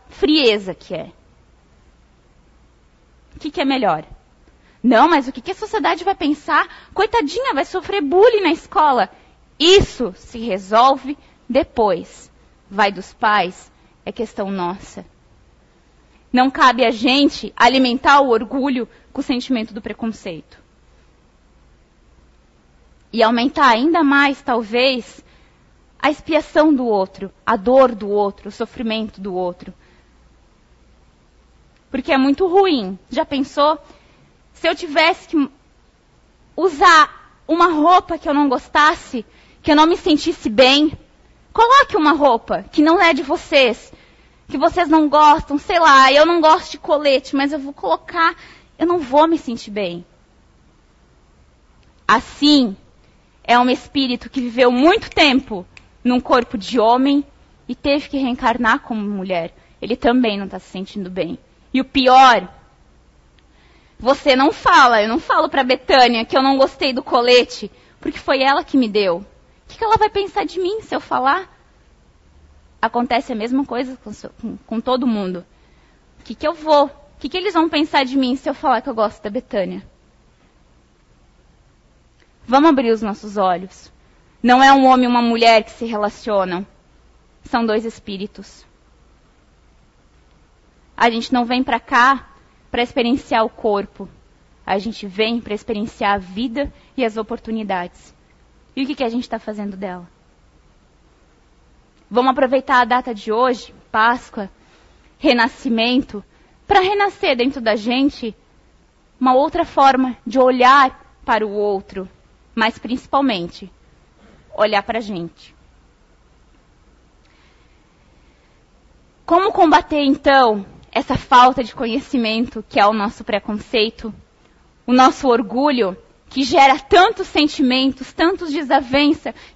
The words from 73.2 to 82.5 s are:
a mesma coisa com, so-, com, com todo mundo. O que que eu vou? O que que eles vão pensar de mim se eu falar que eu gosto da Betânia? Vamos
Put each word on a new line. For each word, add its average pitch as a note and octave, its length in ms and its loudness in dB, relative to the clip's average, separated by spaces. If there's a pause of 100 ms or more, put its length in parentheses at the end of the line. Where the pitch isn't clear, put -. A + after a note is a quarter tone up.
a A#3 40 -8
mesma B3 280 -4
coisa B3+ 400 -10
com, G#3 80 -16
so-, - 180 -18 (100)
com, G#3+ 180 -12
com - 220 -10
todo B3+ 260 -4
mundo. F#3+ 380 -6 (760)
O - 20 -20
que - 120 -16
que - 120 -8
eu D#4 60 -2
vou? D#4 340 2
O - 320 -16
que C4 120 -12
que F4+ 60 -8
eles F#4 180 -6
vão E4+ 140 0
pensar D4+ 360 -2
de B3+ 120 -4
mim C4 200 0
se - 120 -10
eu - 60 -4
falar A#3 280 -2
que C#4+ 80 -10
eu A#3+ 40 -8
gosto G#3+ 280 -4
da G#3+ 80 -10
Betânia? G3 520 -6 (2750)
Vamos C#4 220 4